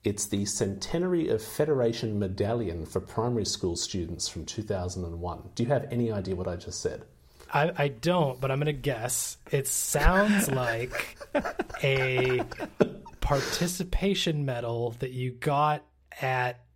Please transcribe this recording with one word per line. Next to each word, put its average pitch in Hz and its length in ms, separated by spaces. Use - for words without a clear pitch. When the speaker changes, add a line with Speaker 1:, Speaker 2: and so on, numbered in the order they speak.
Speaker 1:
it's - 260
the 101 180
Centenary 165 800
of 110 160
Federation 120 760
Medallion 101 680
for - 160
primary 117 420
school - 320
students 85 540
from 80 160
two - 160
thousand 92 420
and 85 160
one. 85 360
Do 120 80
you 113 40
have 135 240
any 120 180
idea 95 280
what 92 100
I 87 80
just - 240
said? - 240
Speaker 2:
I, 156 240
I 147 120
don't, 147 500
but 131 100
I'm 135 100
gonna 147 120
guess. 123 640
It 139 160
sounds 190 840
Speaker 1:
<laughs> - 0
Speaker 2:
like 123 680
a 127 600
participation 170 1300
medal 120 540
that 131 120
you 127 200
got 151 520
at 127 400